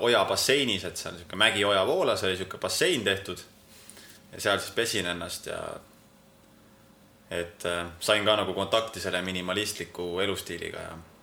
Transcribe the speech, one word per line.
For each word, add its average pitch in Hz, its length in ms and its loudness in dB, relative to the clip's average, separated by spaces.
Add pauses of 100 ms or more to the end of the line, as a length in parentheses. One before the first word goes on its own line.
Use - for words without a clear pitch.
ojabasseinis, 113 800 4
et 85 120 -8
seal 90 220 -8
sihuke 82 180 -12
mägioja 101 500 6
voolas 135 360 2
oli 92 140 0
sihuke 92 220 -8
bassein 147 460 0
tehtud. 95 340 -2 (920)
Ja 98 80 -12
seal 101 180 2
siis - 120 -6
pesin 113 360 0
ennast 87 400 -6
ja 82 120 -6 (1700)
et, 85 360 -6
äh, 87 200 -2 (140)
sain 107 240 2
ka 107 120 6
nagu 92 180 -2
kontakti 98 460 0
selle 90 220 -2
minimalistliku 92 1000 -4
elustiiliga 85 580 -4
ja 82 140 -10 (300)